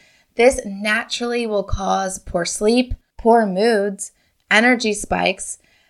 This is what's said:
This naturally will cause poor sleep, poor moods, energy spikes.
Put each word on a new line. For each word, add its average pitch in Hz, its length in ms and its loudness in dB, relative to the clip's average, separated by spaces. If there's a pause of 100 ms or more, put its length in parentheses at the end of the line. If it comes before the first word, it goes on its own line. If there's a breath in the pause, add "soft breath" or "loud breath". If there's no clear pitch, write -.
(360 soft breath)
This 262 300 4
naturally 226 840 -4
will 202 160 -2
cause 190 560 -4
poor 170 240 -4
sleep, 240 500 0 (240)
poor 226 280 4
moods, 202 680 0 (400)
energy 226 420 2
spikes. 180 680 -4 (300)